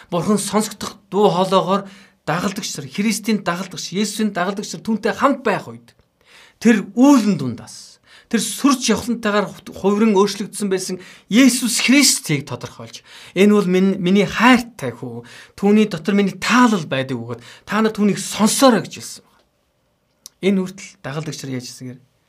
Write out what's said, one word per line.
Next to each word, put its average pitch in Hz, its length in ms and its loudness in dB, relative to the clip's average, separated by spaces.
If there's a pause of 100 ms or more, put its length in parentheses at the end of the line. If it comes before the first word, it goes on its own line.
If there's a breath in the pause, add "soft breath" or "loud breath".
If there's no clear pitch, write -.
Бурхан 196 320 0
сонсогдох - 560 -4 (160)
дуу 202 160 4
хоолойгоор 185 560 0 (400 loud breath)
дагалдагч 180 520 -6
нар, 143 120 -12
Христийн 214 540 -2
дагалдагч, 175 500 -8
Есүсийн 208 400 -2
дагалдагч 190 420 -6
нар 156 80 -14
түүнтэй 220 320 -2
хамт 269 300 0
байх 175 240 -4
үед 117 260 -20 (640 soft breath)
тэр 214 380 2
үүлэн 233 400 4
дундаас, - 640 -12 (260 soft breath)
тэр 226 160 -2
сүрж 262 480 0
явхлантайгаар 208 560 -2 (240)
хувиран 208 460 2
өөрчлөгдсөн 202 500 -2
байсан 185 320 -6 (320 loud breath)
Есүс 247 540 4
Христийг 226 640 2
тодорхойлж, - 540 -14 (320 loud breath)
"Энэ 208 180 6
бол 202 140 4
минь, 185 320 4
миний 185 280 4
хайртай 226 640 2
хүү, 120 320 -12 (320 loud breath)
түүний 208 320 4
дотор 196 280 -4
миний 196 200 0
таалал 220 480 2
байдаг 135 320 -4
бөгөөд 117 260 -10 (220 loud breath)
та 214 180 -4
нар 220 140 0
түүнийг 202 240 0
сонсоорой" 214 640 2
гэж - 160 -14
хэлсэн. - 240 -18 (1160)
Энэ 190 200 2
хүртэл - 400 -12
дагалдагч 151 420 -8
нар 131 140 -8
яаж 123 80 -10
хэлсэн - 220 -16
гэхээр, 120 140 -16 (280)